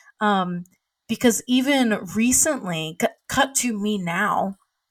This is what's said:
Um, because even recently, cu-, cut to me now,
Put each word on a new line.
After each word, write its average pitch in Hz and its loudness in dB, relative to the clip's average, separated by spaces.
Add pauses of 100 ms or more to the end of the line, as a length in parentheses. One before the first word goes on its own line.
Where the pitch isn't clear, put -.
(200)
Um, 180 0 (440)
because 226 2
even 254 2 (160)
recently, 214 0
cu-, - 2 (200)
cut 269 0
to 233 -2
me 208 -2
now, 185 -2 (340)